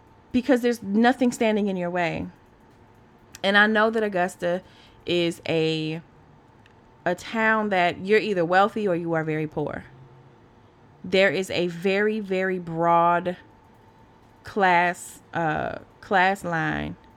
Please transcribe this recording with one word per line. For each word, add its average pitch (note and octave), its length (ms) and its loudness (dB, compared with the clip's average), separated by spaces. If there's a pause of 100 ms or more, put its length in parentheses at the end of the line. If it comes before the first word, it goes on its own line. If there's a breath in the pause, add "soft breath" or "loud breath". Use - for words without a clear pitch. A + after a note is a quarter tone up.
(340)
because B3+ 260 2
there's A#3+ 240 -2
nothing A#3+ 480 2
standing G#3+ 360 0
in F#3+ 100 -4
your F3 120 -4
way. E3+ 380 -2 (1120)
And G3 160 2
I G#3 100 6
know A3 220 2
that A3 140 -2
Augusta F3+ 580 -2 (440 loud breath)
is E3+ 420 -2
a, D#3+ 540 -2 (1040)
a F3 100 0
town A3 540 0
that F3+ 360 0
you're G#3 140 4
either G3 240 0
wealthy G3+ 420 2
or F3 120 0
you E3+ 160 -4
are D#3+ 100 0
very D#3 240 -4
poor. - 380 -8 (1200)
There F#3+ 260 4
is F#3 200 -2
a F3 160 0
very, G3 520 0
very F#3+ 400 -2
broad E3+ 800 2 (1040)
class, F3 800 0 (120)
uh, D3+ 440 -4 (240)
class F#3+ 420 2
line D#3 540 -4 (200)